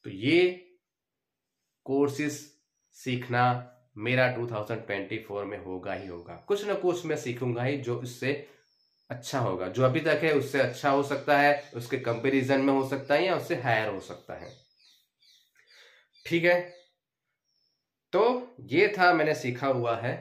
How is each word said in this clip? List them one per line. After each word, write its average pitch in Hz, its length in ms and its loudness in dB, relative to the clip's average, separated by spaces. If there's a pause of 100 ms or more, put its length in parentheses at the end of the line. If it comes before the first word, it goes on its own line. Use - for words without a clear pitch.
तो - 60 -12
ये 160 600 2 (1120)
courses 143 680 -2 (400)
सीखना 123 760 -2 (300)
मेरा 123 380 0
टू 117 120 -4
थाउजेंड 110 380 -6
ट्वेंटी 101 320 -6
फ़ोर 101 280 -8
में 104 120 -8
होगा 92 360 -8
ही 95 140 -10
होगा, 87 280 -14
कुछ 202 300 -4
ना 202 80 -2
कुछ 175 320 0
मैं 156 120 -2
सीखूंगा 120 460 -4
ही, 143 140 0
जो 120 260 -4
इससे 131 460 -6 (600)
अच्छा - 280 -6
होगा, 92 280 -2
जो 113 160 0
अभी 131 180 4
तक 151 220 2
है 156 100 4
उससे 135 280 0
अच्छा 123 280 0
हो 139 140 4
सकता 143 360 2
है, 143 240 4 (120)
उसके 120 240 -4
comparison 131 600 2
में 139 120 4
हो 135 160 2
सकता 139 260 0
है 170 100 2
या 180 100 2
उससे 151 220 -4
हायर 110 320 0
हो 95 120 -6
सकता - 340 -16
है। - 160 -16 (1700)
ठीक 165 180 0
है, 175 160 6 (1500)
तो 240 420 2 (120)
ये 180 200 4 (100)
था 180 160 6
मैंने 156 220 2
सीखा 131 340 -4
हुआ 117 280 0
है। 123 240 -4